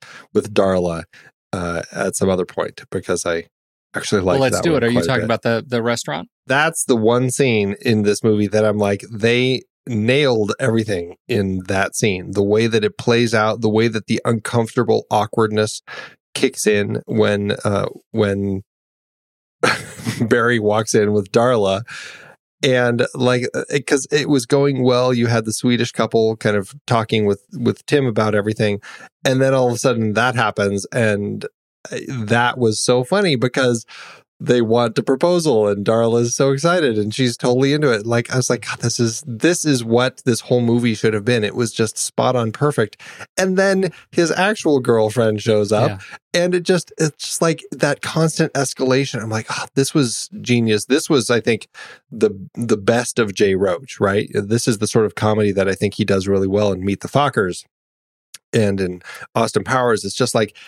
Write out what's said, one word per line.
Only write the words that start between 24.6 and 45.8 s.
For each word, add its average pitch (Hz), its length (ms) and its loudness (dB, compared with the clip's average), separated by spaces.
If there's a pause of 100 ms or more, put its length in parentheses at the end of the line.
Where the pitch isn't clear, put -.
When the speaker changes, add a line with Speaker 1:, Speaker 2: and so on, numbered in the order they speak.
Speaker 1:
well, 127 300 2
you 120 140 2
had 117 180 2
the 113 80 -4
Swedish 117 380 0
couple 110 460 0
kind 104 200 0
of 101 160 -6 (140)
talking 110 380 0
with, - 180 0 (100)
with 117 320 -4
Tim 139 220 2
about 107 280 0
everything. 104 460 0 (420)
And 131 180 2
then 135 120 2
all 127 140 2
of 120 80 -2
a - 40 -8
sudden 113 340 0
that 117 220 0
happens. 101 560 0
And, 104 540 -2 (460)
uh, 160 80 -8 (100)
that 117 480 0
was 113 240 0
so 127 220 2
funny 185 320 0
because 123 500 0 (540)
they 123 220 2
want 117 320 2
the 131 80 0
proposal 139 640 2
and 101 160 -2
Darla 117 380 2
is 120 140 -2
so 139 160 2
excited 147 480 0
and 107 160 -2
she's 123 200 0
totally 131 380 2
into 151 180 2
it. 107 140 -2
Like, 117 260 0
I - 60 -2
was 123 140 0
like, 120 160 -2
"God, - 140 -8
this 120 180 -2
is, 113 260 0
this 151 400 0
is 135 180 0
what 120 420 0
this 117 160 0
whole 123 200 2
movie 117 320 2
should 110 220 0
have 101 100 -6
been." 117 180 2
It 104 120 -4
was 117 180 -2
just - 240 -2
spot - 380 0
on 113 160 0
perfect. 139 500 -2 (340)
And 185 220 0
then 190 320 2 (220)
his 170 180 2
actual 175 500 0
girlfriend 110 600 2
shows 104 300 2
up 110 180 2